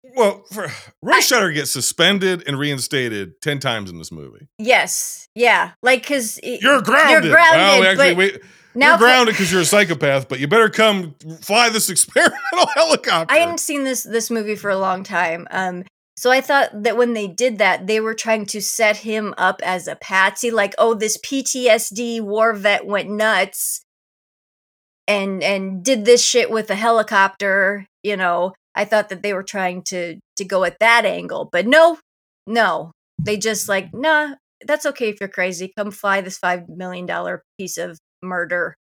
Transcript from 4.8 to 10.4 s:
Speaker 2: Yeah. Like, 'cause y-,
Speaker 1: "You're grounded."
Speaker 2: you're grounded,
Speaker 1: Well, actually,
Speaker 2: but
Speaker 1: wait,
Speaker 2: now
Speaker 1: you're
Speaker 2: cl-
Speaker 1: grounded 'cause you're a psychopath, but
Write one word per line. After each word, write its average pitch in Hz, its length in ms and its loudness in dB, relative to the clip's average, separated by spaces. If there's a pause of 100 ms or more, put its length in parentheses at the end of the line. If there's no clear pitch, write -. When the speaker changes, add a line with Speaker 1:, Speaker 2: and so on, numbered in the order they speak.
Speaker 2:
Yeah. 202 380 2 (100)
Like, 254 240 2
'cause 262 360 -4
y-, 247 180 -8
Speaker 1:
"You're 262 200 4
grounded." 294 440 4
Speaker 2:
you're 156 100 4
grounded, 320 460 8
Speaker 1:
Well, - 40 6
actually, 190 300 6
Speaker 2:
but - 20 0
Speaker 1:
wait, 190 260 0 (320)
Speaker 2:
now 277 160 4
Speaker 1:
you're 330 80 6
Speaker 2:
cl- 226 120 6
Speaker 1:
grounded 247 260 4
'cause 180 160 0
you're 190 80 4
a 170 60 2
psychopath, 147 600 2
but 131 120 -6